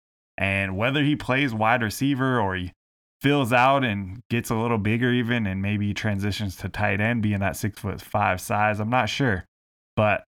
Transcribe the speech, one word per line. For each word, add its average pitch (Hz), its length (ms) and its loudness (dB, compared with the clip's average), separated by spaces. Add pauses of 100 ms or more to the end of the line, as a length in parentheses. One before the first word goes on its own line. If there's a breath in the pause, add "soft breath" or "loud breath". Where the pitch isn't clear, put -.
(360)
and 98 400 -2
whether 131 260 0
he 147 140 2
plays 131 380 -2
wide 110 280 2
receiver 131 560 0
or 98 160 0
he 90 180 -6 (500)
fills 139 280 2
out 131 320 6
and 101 460 -2
gets 117 220 -2
a 120 40 0
little 113 220 0
bigger 113 340 0
even, 120 360 0
and 95 160 -2
maybe 104 320 0
transitions 101 640 -2
to - 120 -8
tight 101 320 -2
end, 113 220 0
being 104 180 0
that 98 160 -2
six-foot-five 101 800 -4
size, 107 400 0
I'm 107 120 -4
not 123 180 2
sure. 110 380 -2 (500)
But 104 340 2